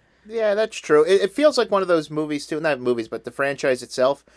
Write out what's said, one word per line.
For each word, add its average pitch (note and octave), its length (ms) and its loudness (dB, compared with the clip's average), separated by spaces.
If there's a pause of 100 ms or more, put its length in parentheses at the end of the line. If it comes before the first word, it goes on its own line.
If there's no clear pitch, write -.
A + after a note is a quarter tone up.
(240)
Yeah, G#3+ 300 -2
that's A3 220 -2
true. D3+ 280 4
It, F#3+ 180 4
it G3+ 100 -2
feels C#4+ 260 2
like A3 120 -2
one G3 120 2
of F3+ 60 -2
those D#3+ 220 0
movies, D3+ 360 -6
too. D3+ 140 -6
Not D3+ 180 -2
movies, A#2+ 300 -2
but A2+ 160 -10
the B2 80 -10
franchise C#3 500 -2
itself B2 420 -2 (120)